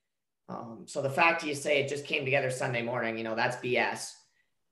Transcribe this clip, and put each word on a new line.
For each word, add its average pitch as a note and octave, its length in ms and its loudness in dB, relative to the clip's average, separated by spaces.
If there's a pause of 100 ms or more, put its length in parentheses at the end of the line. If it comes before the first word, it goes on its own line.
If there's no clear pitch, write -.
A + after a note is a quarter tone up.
(500)
Um, A2+ 360 -10
so - 140 -6
the C3+ 80 0
fact E3 340 4
you D3 120 -2
say C#3 260 2
it C3+ 80 0
just C#3+ 160 -4
came D3 220 -2
together C3 240 2
Sunday B2+ 320 0
morning, A#2 340 -2
you A2+ 80 -4
know, A2 100 -2
that's B2 220 0
B B2 220 0
S. A2 360 -2 (580)